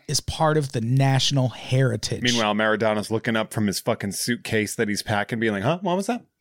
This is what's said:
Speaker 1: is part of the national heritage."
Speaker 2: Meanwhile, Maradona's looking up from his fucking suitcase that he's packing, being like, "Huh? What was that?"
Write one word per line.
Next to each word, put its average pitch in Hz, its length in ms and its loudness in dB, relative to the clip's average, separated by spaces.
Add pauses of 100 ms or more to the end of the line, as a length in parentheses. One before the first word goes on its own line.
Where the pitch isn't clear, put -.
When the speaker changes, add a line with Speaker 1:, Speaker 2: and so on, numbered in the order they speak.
Speaker 1:
is 147 120 -2
part 156 360 0
of 143 160 -2
the 123 80 -2
national 131 680 2
heritage." 120 760 -2
Speaker 2:
Meanwhile, 117 320 2
Maradona's 107 560 2
looking 113 260 0
up 110 160 -2
from 107 140 0
his 95 140 0
fucking 104 320 -2
suitcase 110 640 -2
that 113 120 0
he's 101 140 -4
packing, 107 380 -2
being 113 120 2
like, 98 120 -2
"Huh? 160 180 0
What 180 140 0
was 196 100 -4
that?" 233 160 -4 (180)